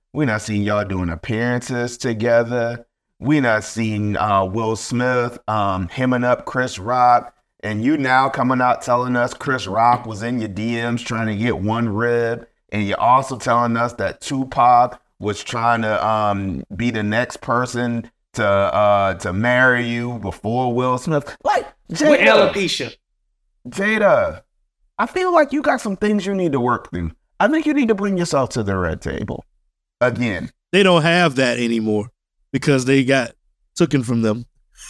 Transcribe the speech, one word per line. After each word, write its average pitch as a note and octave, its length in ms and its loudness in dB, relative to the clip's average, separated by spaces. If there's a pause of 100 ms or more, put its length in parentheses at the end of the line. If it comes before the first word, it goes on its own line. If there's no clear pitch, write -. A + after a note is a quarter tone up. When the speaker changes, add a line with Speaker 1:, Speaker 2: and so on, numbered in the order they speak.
(120)
Speaker 1:
We're D3+ 140 0
not G#2+ 160 -2
seeing G#2 200 -2
y'all G#2 220 0
doing F#2 240 -4
appearances A#2+ 920 -4
together. A#2 880 0 (320)
We're D3 240 2
not A2 220 2
seeing, G#2 520 -2
uh, G2 280 2
Will A2 320 -2
Smith, B2 720 -2
um, G2 400 0
hemming B2+ 340 0
up B2 220 0
Chris B2+ 340 -4
Rock. B2 560 2 (300)
And G#2+ 200 -4
you D3+ 140 2
now C3 300 2
coming B2+ 320 0
out B2 220 2
telling B2 340 0
us B2 180 0
Chris B2+ 320 -4
Rock A2+ 400 2
was G#2 160 -10
in A#2+ 160 -4
your G#2+ 100 -4
D G#2+ 280 -4
Ms A#2 260 -4
trying A2+ 240 -4
to G#2+ 80 -2
get A2+ 240 -2
one A2 300 0
rib. A#2 580 0 (240)
And G#2 160 -2
you're G2 140 -2
also B2+ 360 2
telling A#2 400 0
us A#2+ 180 -2
that G2 260 -6
Tupac B2 840 2 (160)
was G2+ 240 -4
trying A#2 400 0
to, G#2+ 240 0
um, G2+ 560 -2 (140)
be A#2 160 -2
the G#2+ 100 -4
next A2 360 -2
person A#2+ 680 -4 (260)
to, G#2+ 120 0
uh, G2+ 680 2
to F#2 180 -6
marry B2 560 2
you A#2 320 -6
before A#2 520 -4
Will B2+ 260 0
Smith. - 440 -4
Like, - 240 0 (220)
Speaker 2:
With E3 100 -8
Speaker 1:
Jada. A3 540 6
Speaker 2:
alopecia. E3 420 -4 (760)
Speaker 1:
Jada, F3+ 760 2 (560)
I A3+ 80 0
feel F#4 260 -2
like D4+ 200 4
you C#4+ 100 -2
got C4+ 180 0
some G3 160 -4
things G#3 280 0
you G3 100 -2
need F3+ 180 0
to C3+ 80 2
work A#2+ 320 -2
through. E2+ 180 -6 (300)
I G#3 80 4
think D#4 180 0
you D4+ 80 2
need C4+ 140 2
to A3 80 4
bring G3 200 -2
yourself D#3 340 0
to A#2 120 -4
the G2 140 -2
red E2 240 -2
table - 440 -8 (560)
again. A#2 500 -2 (200)
Speaker 3:
They G3 140 4
don't F3 180 6
have E3+ 340 2
that B2 220 2
anymore A2 520 -2 (420)
because C3+ 320 0
they C3+ 200 4
got B2+ 280 0 (420)
taken D3 280 2
from A#2 200 0
them. A2+ 220 0 (460)